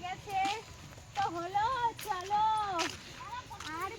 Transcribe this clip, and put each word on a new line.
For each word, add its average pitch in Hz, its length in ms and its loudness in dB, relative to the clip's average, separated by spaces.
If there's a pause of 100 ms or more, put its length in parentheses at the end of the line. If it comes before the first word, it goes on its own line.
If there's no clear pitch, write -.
গেছে, 381 320 -4 (800)
তো 403 80 4 (120)
হলো, 381 300 2 (420)
চলো 403 380 4 (1300)
আর 381 200 -2